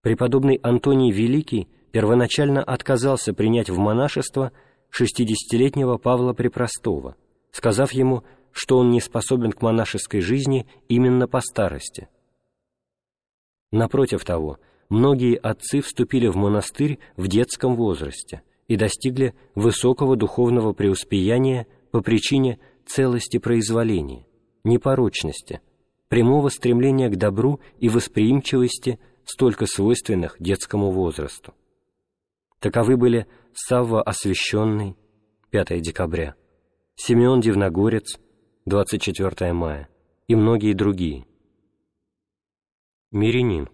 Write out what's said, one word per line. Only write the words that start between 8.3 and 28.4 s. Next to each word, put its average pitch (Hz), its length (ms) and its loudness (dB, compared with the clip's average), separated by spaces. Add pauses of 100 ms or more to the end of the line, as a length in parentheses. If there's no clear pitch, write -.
что - 280 0
он 123 120 6
не 120 100 4
способен 117 520 -2
к - 100 -6
монашеской 113 580 -2
жизни 131 460 -2 (220)
именно 123 400 2
по 131 120 -2
старости. - 680 -6 (1600)
Напротив 113 520 0
того, 78 340 -4 (300)
многие 123 480 4
отцы - 440 -4
вступили 123 480 -2
в 87 80 -2
монастырь 104 640 -2 (180)
в 92 100 -6
детском 120 480 0
возрасте 92 680 -6 (260)
и 113 80 0
достигли 123 580 -2 (200)
высокого 123 640 2
духовного 113 560 0
преуспеяния 110 960 0 (240)
по 113 100 0
причине 123 600 0 (260)
целости 123 520 -2
произволения, 110 880 -2 (360)
непорочности, 117 1000 0 (480)
прямого 131 400 4
стремления 131 600 2
к 101 80 -2
добру 107 440 0 (180)
и 117 100 2
восприимчивости, 120 1120 0 (240)